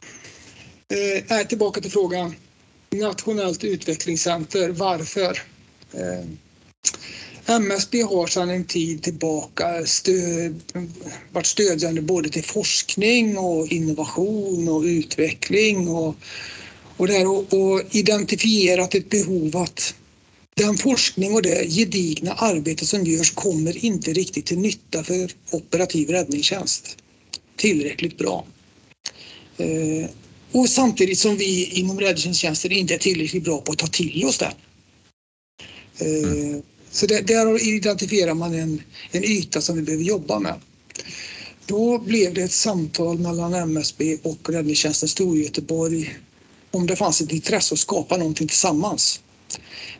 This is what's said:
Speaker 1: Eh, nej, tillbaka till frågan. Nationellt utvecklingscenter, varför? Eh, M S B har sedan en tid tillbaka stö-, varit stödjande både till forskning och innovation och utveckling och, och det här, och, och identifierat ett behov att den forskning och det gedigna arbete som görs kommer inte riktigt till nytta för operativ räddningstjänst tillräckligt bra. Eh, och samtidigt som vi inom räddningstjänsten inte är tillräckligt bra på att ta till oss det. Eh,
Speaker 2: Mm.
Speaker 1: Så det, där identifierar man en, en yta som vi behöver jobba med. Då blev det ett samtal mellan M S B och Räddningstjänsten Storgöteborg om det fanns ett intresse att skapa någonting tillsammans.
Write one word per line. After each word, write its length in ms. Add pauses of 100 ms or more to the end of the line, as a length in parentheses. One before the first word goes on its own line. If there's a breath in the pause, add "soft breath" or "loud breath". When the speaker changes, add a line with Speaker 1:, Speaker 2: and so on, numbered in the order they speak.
(920 loud breath)
Speaker 1:
Eh, 360
nej, 180
tillbaka 340
till 100
frågan. 440 (560)
Nationellt 720
utvecklingscenter, 1040
varför? 720 (520)
Eh, 320 (1200 loud breath)
M 240
S 200
B 100
har 260
sedan 220
en 160
tid 380
tillbaka 840
stö-, 680 (760 loud breath)
varit 140
stödjande 560
både 280
till 140
forskning 960
och 300
innovation 1000
och 120
utveckling 1080
och, 280 (800 loud breath)
och 100
det 60
här, 140
och, 260
och 280 (100)
identifierat 1040
ett 140
behov 480
att 380 (600)
den 220
forskning 560
och 80
det 280
gedigna 640
arbete 520
som 180
görs 280
kommer 540
inte 280
riktigt 320
till 140
nytta 440
för 280 (200)
operativ 580
räddningstjänst 880 (580)
tillräckligt 600
bra. 280 (1120 loud breath)
Eh, 520 (420)
och 180
samtidigt 500
som 180
vi 280
inom 340
räddningstjänsten 720
inte 220
är 40
tillräckligt 460
bra 180
på 100
att 60
ta 100
till 380
oss 120
det. 160 (1500 loud breath)
Eh, 80
Speaker 2:
Mm. 540 (340)
Speaker 1:
Så 100
det, 160
där 460
identifierar 680
man 200
en, 280 (300 loud breath)
en 120
yta 380
som 140
vi 60
behöver 220
jobba 360
med. 160 (1120 loud breath)
Då 340
blev 340
det 80
ett 100
samtal 680
mellan 340
M 240
S 200
B 260
och 260
Räddningstjänsten 600
Storgöteborg 1080 (560 soft breath)
om 160
det 80
fanns 260
ett 100
intresse 420
att 60
skapa 380
någonting 300
tillsammans. 720 (800 loud breath)